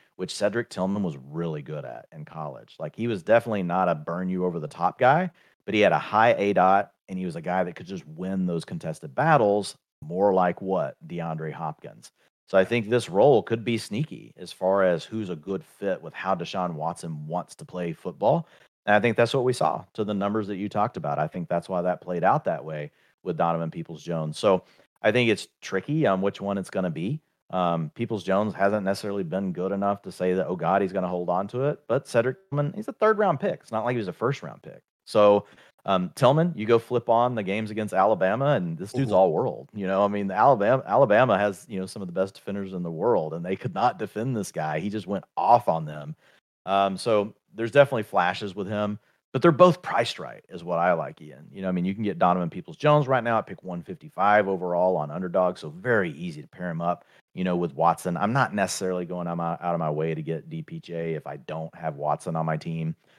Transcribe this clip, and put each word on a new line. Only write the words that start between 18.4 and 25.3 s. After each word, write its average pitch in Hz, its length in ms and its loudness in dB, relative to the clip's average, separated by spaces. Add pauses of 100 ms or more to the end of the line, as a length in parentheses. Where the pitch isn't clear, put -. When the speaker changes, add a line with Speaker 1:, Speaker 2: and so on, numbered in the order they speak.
Speaker 1:
And 104 100 4
I 104 60 6
think 113 160 2
that's 117 160 2
what 131 120 0
we 127 100 2
saw 78 300 -2 (100)
to 110 100 -4
the 104 80 -2
numbers 101 360 -2
that 101 80 -6
you 98 120 -4
talked 104 300 -2
about. 76 200 -4
I 78 80 0
think 85 220 -8
that's 85 220 -4
why 92 100 -2
that 87 220 -2
played 90 200 -4
out 117 220 2
that 76 180 -4
way 76 280 -10 (320)
with 85 160 -4
Donovan 82 320 0
Peoples-Jones. 80 680 -8
So 95 240 4 (380)
I 107 100 4
think 117 200 4